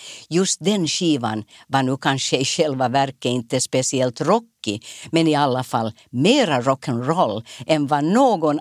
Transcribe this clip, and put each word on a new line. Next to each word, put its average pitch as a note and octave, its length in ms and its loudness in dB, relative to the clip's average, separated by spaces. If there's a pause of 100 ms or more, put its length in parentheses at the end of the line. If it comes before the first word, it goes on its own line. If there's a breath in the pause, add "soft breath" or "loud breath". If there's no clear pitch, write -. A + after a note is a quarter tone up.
(280 loud breath)
Just F#3 320 0
den F3+ 280 0
skivan A#2 560 -2 (220 loud breath)
var C3+ 160 0
nu C3 140 0
kanske C3+ 400 0
i C3 80 -2
själva C3 440 0
verket C#3 360 0
inte B2 360 -2
speciellt C3 600 -2
rockig, D#3+ 680 -2 (240 loud breath)
men E3 180 4
i D3+ 60 4
alla B2+ 300 0
fall A2+ 280 -2 (180 soft breath)
mera E3 500 2
rock'n'roll B2+ 880 0 (200 loud breath)
än D3+ 200 0
vad C#3+ 180 0
någon F3 560 2